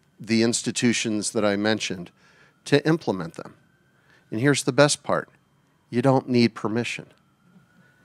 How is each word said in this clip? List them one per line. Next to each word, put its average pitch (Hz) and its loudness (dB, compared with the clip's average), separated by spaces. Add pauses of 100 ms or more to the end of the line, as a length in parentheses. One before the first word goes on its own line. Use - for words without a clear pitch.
(180)
the 113 0
institutions 113 0
that 107 0
I 101 2
mentioned 104 -4 (540)
to 143 2
implement 95 -2
them. - -16 (760)
And 113 -6
here's 135 2
the 139 -2
best 143 4
part. - -2 (640)
You 117 0
don't 131 2
need 120 2
permission. 113 -6 (1000)